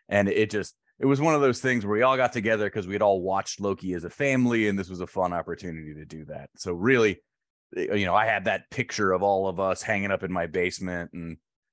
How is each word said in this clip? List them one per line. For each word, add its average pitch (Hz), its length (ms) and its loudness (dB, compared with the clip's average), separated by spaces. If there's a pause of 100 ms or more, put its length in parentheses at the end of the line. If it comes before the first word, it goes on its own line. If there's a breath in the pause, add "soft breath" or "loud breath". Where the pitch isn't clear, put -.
And 101 200 4
it 107 220 2
just, 101 260 -4 (220)
it - 80 0
was 135 140 4
one 160 140 4
of 147 80 2
those 131 180 4
things 120 260 0
where 104 80 0
we 107 80 2
all 131 140 4
got 127 160 2
together 107 380 0
'cause 98 180 -6
we 98 60 -4
had 101 80 0
all 98 200 4
watched 95 380 -4
Loki 92 340 -2
as 85 100 -4
a 85 60 -10
family, 123 580 2
and 98 100 0
this 90 120 -6
was 90 100 -10
a 90 60 -6
fun 90 280 -2
opportunity 80 600 -8
to 76 120 -16
do 78 200 -14
that. 71 300 -14
So - 180 -6
really, 110 480 2 (540)
eh, 92 180 -2
you 101 120 0
know, 87 100 2
I 107 100 4
had 101 200 -2
that 98 240 -4
picture 104 420 -2
of 90 100 2
all 98 260 0
of 92 120 -4
us 95 220 0
hanging 101 300 -2
up 92 120 -2
in 90 80 -6
my 87 140 -2
basement, 90 680 -4
and, 82 240 -12 (340)